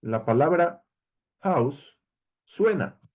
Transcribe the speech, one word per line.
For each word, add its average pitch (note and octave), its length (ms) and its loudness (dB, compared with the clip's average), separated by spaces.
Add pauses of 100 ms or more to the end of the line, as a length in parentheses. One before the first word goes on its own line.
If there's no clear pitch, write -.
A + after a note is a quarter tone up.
la A2 220 -4
palabra E3+ 600 2 (560)
house, C#3+ 640 -4 (420)
suena. F#3+ 540 -2 (160)